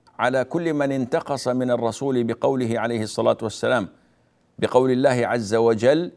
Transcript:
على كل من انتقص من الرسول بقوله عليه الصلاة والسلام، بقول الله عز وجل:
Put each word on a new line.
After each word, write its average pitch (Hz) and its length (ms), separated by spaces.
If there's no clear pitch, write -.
على 127 240
كل 165 300
من 139 180
انتقص 135 560
من 123 240
الرسول 120 520
بقوله 117 560
عليه 113 240
الصلاة 113 380
والسلام، 113 480
بقول 127 320
الله 127 360
عز 110 280
وجل: 117 600